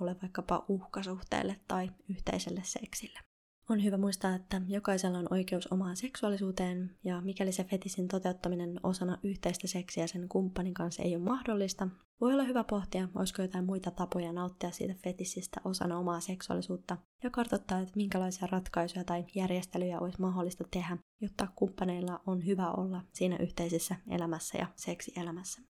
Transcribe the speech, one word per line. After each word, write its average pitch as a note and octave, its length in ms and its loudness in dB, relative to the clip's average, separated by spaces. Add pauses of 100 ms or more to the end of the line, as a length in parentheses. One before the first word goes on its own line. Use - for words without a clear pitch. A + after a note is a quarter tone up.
ole F3+ 220 0
vaikkapa F#3 460 -2
uhkasuhteelle F#3+ 880 -2 (120)
tai F#3 220 0 (180)
yhteiselle F#3 560 0
seksille. - 540 -6 (520)
On G#3 140 4
hyvä G3 140 4
muistaa, F#3+ 360 2
että F#3 340 -2
jokaisella F#3+ 500 2
on F3 120 0
oikeus F#3 360 2
omaan F#3 300 2
seksuaalisuuteen, F#3 1080 0
ja F3+ 160 0
mikäli F#3+ 320 0
se F#3 120 0
fetissin F#3 440 0
toteuttaminen F3+ 720 0
osana F#3 400 2
yhteistä F#3 440 0
seksiä F3+ 400 -2
sen F3+ 220 -4
kumppanin F#3 460 0
kanssa E3+ 280 -2
ei F3 140 2
ole F3 80 0
mahdollista, G3+ 640 0 (320)
voi B3 120 6
olla C#4 100 6
hyvä B3 220 2
pohtia, G3 500 0
olisiko F#3+ 280 0
jotain F#3 220 0
muita F#3 260 0
tapoja F3 420 -2
nauttia F3+ 380 -2
siitä F#3 240 -2
fetissistä F#3 720 -4
osana F#3 340 0
omaa F3 220 0
seksuaalisuutta, F3+ 760 -4 (260)
ja B3 80 -2
kartoittaa, G3 500 0
että F#3 160 -4
minkälaisia F#3 540 0
ratkaisuja F3+ 540 0
tai F3 200 0 (100)
järjestelyjä F3+ 640 0
olisi F3+ 200 -2
mahdollista F#3 500 2
tehdä, F3 280 -2 (220)
jotta G3+ 360 -2
kumppaneilla F3+ 680 0
on F#3 200 2
hyvä F#3 240 2
olla F#3 320 0 (100)
siinä F#3 240 2
yhteisessä F3 600 0 (120)
elämässä E3+ 500 0
ja - 80 0 (100)
seksielämässä. F3 960 -6